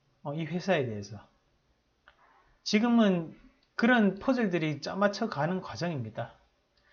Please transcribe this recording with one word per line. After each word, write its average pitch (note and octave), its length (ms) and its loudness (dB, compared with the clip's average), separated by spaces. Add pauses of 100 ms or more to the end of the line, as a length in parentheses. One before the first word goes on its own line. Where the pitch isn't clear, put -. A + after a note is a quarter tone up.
(220)
어, D3 120 -8
이 D#3+ 100 -6
회사에 E3 420 0
대해서. G#2 320 -10 (1400)
지금은 G#3 760 2 (400)
그런 A3+ 400 4
퍼즐들이 F3 640 0
짜맞춰 G3+ 480 -2
가는 F3 320 -2
과정입니다. B2 720 -8 (600)